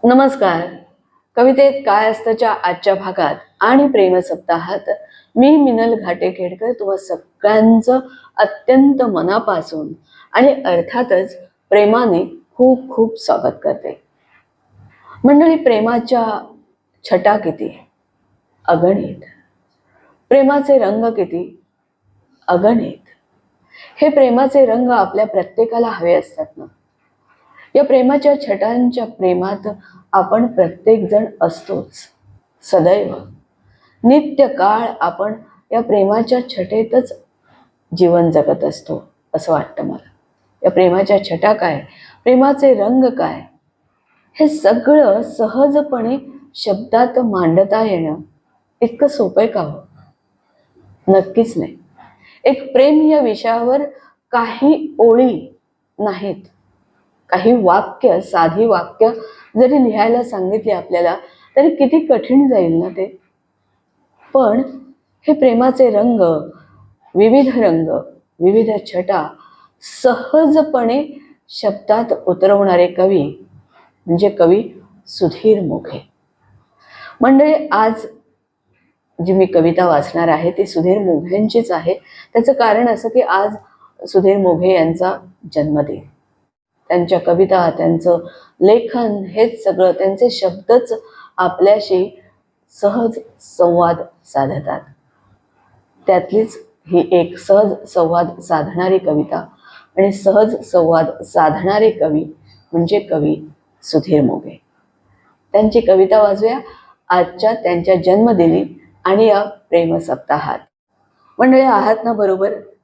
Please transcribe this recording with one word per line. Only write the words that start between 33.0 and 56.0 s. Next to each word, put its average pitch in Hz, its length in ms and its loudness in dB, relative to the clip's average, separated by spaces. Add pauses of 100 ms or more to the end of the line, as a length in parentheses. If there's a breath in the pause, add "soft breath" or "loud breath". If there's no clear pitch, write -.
नित्य 285 440 4
काळ 214 380 0 (140)
आपण 185 340 -4 (360 soft breath)
या 226 100 -2
प्रेमाच्या 226 580 0 (120)
छटेतच 220 600 -4 (800 soft breath)
जीवन 170 380 2
जगत 147 340 0
असतो - 380 -8 (320)
असं 160 180 -4
वाटतं - 340 -6
मला. - 240 -12 (520)
या 180 80 2
प्रेमाच्या 185 540 2
छटा 180 280 -2
काय, 170 280 -4 (460 soft breath)
प्रेमाचे 269 480 4
रंग 240 340 0 (100)
काय, 160 220 -6 (960)
हे 311 120 2
सगळं 240 760 2
सहजपणे 254 920 -2 (380 loud breath)
शब्दात 226 640 -2
मांडता 196 680 0
येणं 165 360 -4 (600)
इतकं 240 260 0
सोपं 202 340 0
आहे 226 80 0
का 214 100 -4
हो? 147 180 -8 (1300)
नक्कीच 190 520 0
नाही. - 180 -8 (680 soft breath)
एक - 280 -2
प्रेम 294 300 4
या 302 180 2
विषयावर 233 640 -2 (480 loud breath)
काही 240 640 -2
ओळी 233 400 4 (600)
नाहीत, 196 440 -8 (880)